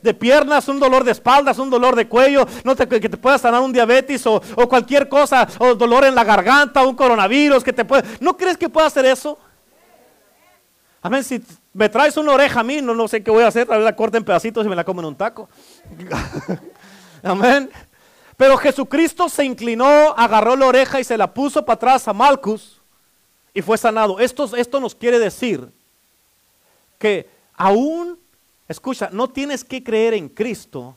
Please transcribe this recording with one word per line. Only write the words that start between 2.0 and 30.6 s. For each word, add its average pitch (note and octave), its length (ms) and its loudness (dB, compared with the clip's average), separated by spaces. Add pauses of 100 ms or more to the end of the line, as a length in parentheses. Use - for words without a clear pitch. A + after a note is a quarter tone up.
cuello? C4+ 400 4 (160)
¿No C4 120 0
te, - 120 -2
que A3 200 -2
te F3 100 -8
pueda C4 200 2
sanar A#3+ 240 2
un C4 100 -2
diabetes B3 540 0
o, A3 160 2 (140)
o A#3+ 140 2
cualquier C4 380 0
cosa, C4+ 400 2 (120)
o B3 160 2
dolor A#3+ 300 2
en C4 100 2
la A#3 80 4
garganta, A#3 600 2
un C4 120 0
coronavirus, B3+ 680 2
que B3+ 80 -4
te A#3+ 140 -2
puede... C4+ 180 2 (160)
¿no F4+ 160 -2
crees F4+ 220 -2
que F4 100 -4
pueda D#4 200 2
hacer C#4 180 0
eso? C4 320 -2 (1700)
Amén. B3 200 -4
Si A#3+ 200 -8 (300)
me G#3+ 160 0
traes C4+ 280 2
una D4+ 140 0
oreja C4 300 2
a - 20 0
mí, C#4+ 180 -4
no, A#3+ 140 -4
no A3+ 120 -2
sé A3 140 -4
qué G#3 80 -8
voy A3+ 140 4
a A#3 40 4
hacer, A#3 200 -2
tal A3+ 100 -2
vez G#3+ 80 0
la A3 100 -2
corte A3 220 -2
en A3 60 -4
pedacitos G#3+ 420 -2
y G#3+ 40 -4
me F#3 60 -6
la E3+ 80 -4
como F3+ 180 -8
en D#3+ 60 -8
un C#3+ 80 -12
taco. G#3 340 -10 (920)
<laughs> - 800 -16
Amén. B3+ 460 -2 (680)
Pero C4+ 200 4
Jesucristo D4 720 -2
se - 140 -4
inclinó, C4 760 2
agarró A3+ 380 2
la C4+ 100 2
oreja C4 340 2
y B3+ 40 -4
se B3 120 -4
la G3+ 160 -2
puso C#4+ 320 -4
para A#3+ 120 -2
atrás B3 320 0
a G#3+ 60 -2
Malcus A3 680 -2 (720)
y G3 80 -6
fue G#3 160 -2
sanado. G#3+ 420 -2
Esto, B3 360 -4
esto A#3+ 240 -2
nos B3 160 -8
quiere A#3+ 240 0
decir F#3+ 500 -4 (1300)
que G3+ 320 -4 (260)
aún, D#4 640 -2 (480)
escucha, A3+ 440 -10
no A#3 180 -6
tienes C#4 340 -10
que C4 200 -14
creer A3+ 300 -2
en E3+ 160 -8
Cristo C#3+ 680 -12